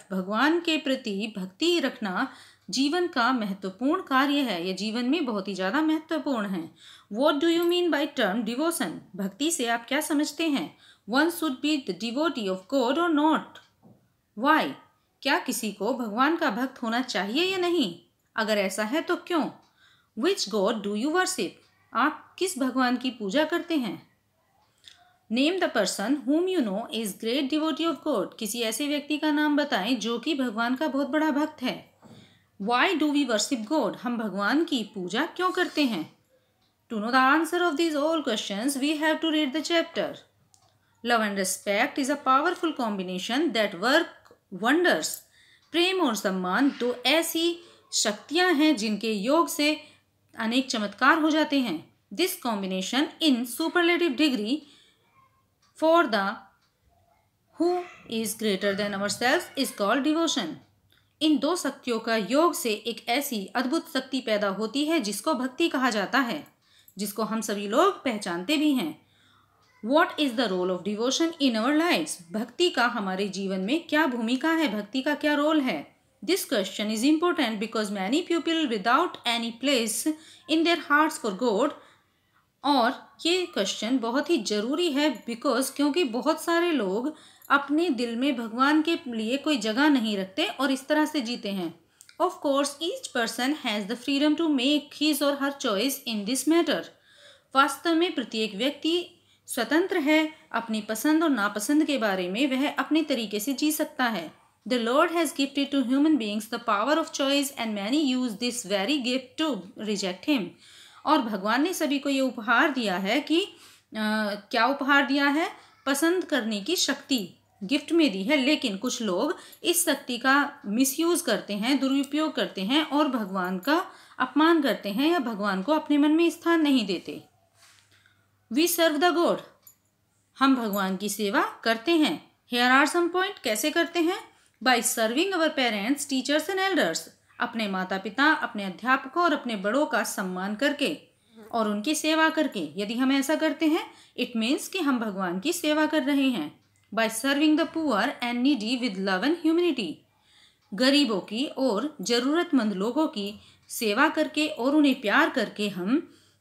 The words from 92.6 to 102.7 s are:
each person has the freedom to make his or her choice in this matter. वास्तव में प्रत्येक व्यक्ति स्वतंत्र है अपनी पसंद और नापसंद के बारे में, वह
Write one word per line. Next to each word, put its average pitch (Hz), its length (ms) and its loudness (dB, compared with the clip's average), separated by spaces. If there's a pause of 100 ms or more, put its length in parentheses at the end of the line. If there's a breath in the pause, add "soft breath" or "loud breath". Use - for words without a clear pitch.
each 381 460 -8
person 254 480 -2
has 208 260 -4
the 240 140 -8
freedom 294 360 2
to 302 180 2
make 285 420 -2
his 302 200 2
or 277 200 0
her 277 240 -4
choice 233 280 0 (140)
in 214 180 -4
this 262 240 -2
matter. 311 340 2 (720 soft breath)
वास्तव 294 400 2
में 339 200 2
प्रत्येक 220 400 -4
व्यक्ति 302 580 -2 (360 soft breath)
स्वतंत्र 320 480 0
है 311 360 2 (180)
अपनी 220 300 -4
पसंद 302 420 2
और 330 60 2
नापसंद 220 560 2
के 285 120 0
बारे 190 320 0
में, 233 180 0
वह 262 240 0